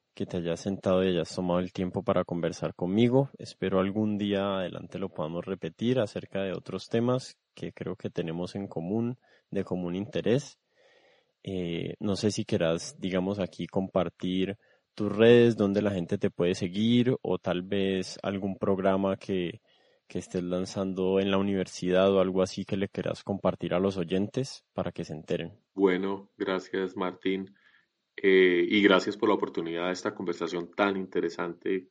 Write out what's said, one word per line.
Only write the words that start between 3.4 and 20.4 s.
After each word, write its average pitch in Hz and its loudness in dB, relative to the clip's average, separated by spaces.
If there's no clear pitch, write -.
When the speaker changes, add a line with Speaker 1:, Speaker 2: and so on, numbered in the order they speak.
Speaker 1:
algún 104 0
día 98 0
adelante 87 -8
lo 95 -6
podamos 82 -6
repetir 107 -2
acerca 98 -4
de 95 -4
otros 90 -8
temas 123 -2
que 87 -10
creo - -8
que - -10
tenemos 85 -6
en 98 -6
común, 107 -4
de 98 -4
común 90 -4
interés. 101 -2
Eh, 87 -4
no 101 0
sé 107 2
si 104 -4
quieras, 85 0
digamos, 95 -2
aquí 87 -6
compartir 92 -2
tus 104 -2
redes, 117 8
donde 101 2
la 104 2
gente 95 -2
te 98 0
puede 90 0
seguir, 110 2
o 92 -2
tal 90 -2
vez 95 -2
algún 98 -4
programa 95 0
que, 90 -4
que - -8
estés 90 -4